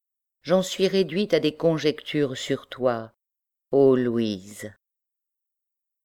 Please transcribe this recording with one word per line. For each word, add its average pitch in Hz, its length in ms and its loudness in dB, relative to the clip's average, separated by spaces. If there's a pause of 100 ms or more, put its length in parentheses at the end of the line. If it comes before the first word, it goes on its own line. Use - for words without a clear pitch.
(420)
J'en 180 180 2
suis 185 280 -2
réduite 190 440 -2
à 160 80 4
des 151 160 -2
conjectures 147 800 -2
sur - 300 -6
toi, 117 460 -4 (580)
ô 135 260 6
Louise. 107 720 -2 (1300)